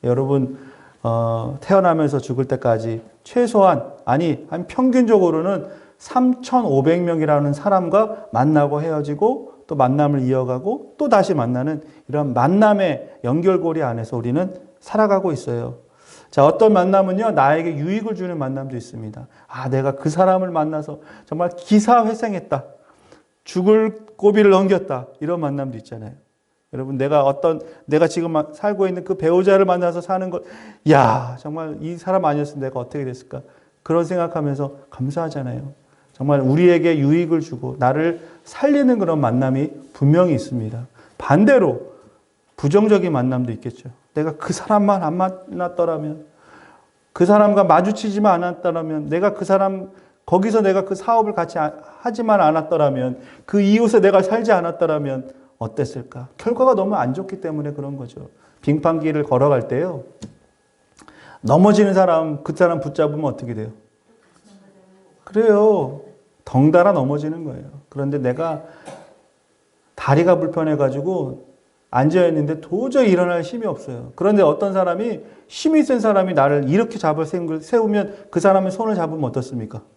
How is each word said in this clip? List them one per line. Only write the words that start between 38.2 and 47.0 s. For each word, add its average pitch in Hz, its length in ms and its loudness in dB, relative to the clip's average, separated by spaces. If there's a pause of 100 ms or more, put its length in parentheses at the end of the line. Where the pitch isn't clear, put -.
살리는 277 540 2
그런 165 200 0
만남이 131 520 0 (240)
분명히 160 400 4
있습니다. 120 520 -8 (300)
반대로 196 760 2 (640)
부정적인 190 560 2
만남도 127 400 -2
있겠죠. 117 360 -12 (240)
내가 156 240 -4
그 - 160 -8
사람만 202 500 0
안 160 140 -4
만났더라면, 175 1120 -4 (880)